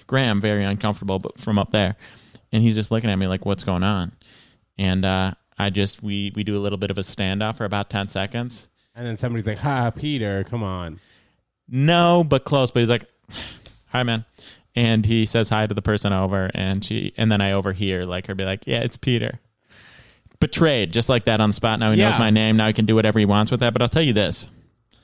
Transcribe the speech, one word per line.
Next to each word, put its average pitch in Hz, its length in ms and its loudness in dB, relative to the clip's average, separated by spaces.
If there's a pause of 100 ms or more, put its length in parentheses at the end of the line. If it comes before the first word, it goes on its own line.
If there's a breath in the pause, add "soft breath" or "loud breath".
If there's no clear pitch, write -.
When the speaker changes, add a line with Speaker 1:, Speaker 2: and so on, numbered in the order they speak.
Speaker 1:
Graham, 120 320 2
very 104 240 0
uncomfortable, 98 560 -2
but - 180 -10
from 107 180 -2
up 98 140 0
there. 101 240 0 (560 loud breath)
And 110 140 2
he's 113 100 4
just 107 160 -2
looking 113 200 0
at 98 60 0
me 95 120 0
like, 95 180 -4
"What's 98 160 -2
going 92 220 -2
on?" 98 260 -2 (680 soft breath)
And, 95 280 0
uh, 95 300 0 (220)
I 101 140 -2
just, 98 320 -4
we, 101 320 -6
we 107 80 -4
do 104 140 -4
a 101 60 -4
little 101 160 -4
bit 98 120 -4
of 95 80 -8
a 98 40 -4
standoff 101 560 -4
for 113 60 -6
about 101 260 -4
ten 101 180 -4
seconds. 117 580 -8 (300)
Speaker 2:
And 120 100 -10
then 113 100 -6
somebody's 117 300 -4
like, 107 120 -4
"Ha, 127 340 -2
Peter, 110 580 -4
come 117 140 -6
on." 90 340 -8 (720 soft breath)
Speaker 1:
No, 170 600 4
but 139 160 2
close. 135 280 0
But 123 80 2
he's 117 100 4
like, 120 140 0 (240)
<sighs> - 640 -18
"Hi, 123 120 0
man." 117 220 -2 (520 loud breath)
And 113 280 4
he 110 220 2
says 110 240 0
hi 107 160 2
to 101 80 -4
the 101 80 -4
person 101 300 0
over, 95 420 0
and 95 300 -4
she, - 320 -6
and 110 140 2
then 104 100 2
I 98 100 0
overhear, 95 560 -2
like, 90 220 -8
her 98 80 -6
be 95 80 -4
like, 95 240 -6
"Yeah, 127 140 0
it's 123 140 -6
Peter." 120 440 -2 (960 soft breath)
Betrayed, 139 540 2
just 113 160 0
like 120 160 2
that 110 160 2
on 107 100 4
the - 20 4
spot. 110 280 0
Now 110 100 2
he 107 80 4
knows 107 160 4
Speaker 2:
Yeah. 113 40 2
Speaker 1:
my 113 120 4
name. 110 260 4
Now 110 100 4
he 110 60 4
can 110 140 0
do 110 80 4
whatever 110 240 4
he 107 80 4
wants 104 240 4
with 123 100 0
that. 120 140 2
But 120 80 0
I'll 120 60 2
tell 156 140 0
you 143 120 2
this. 95 340 -2 (560 soft breath)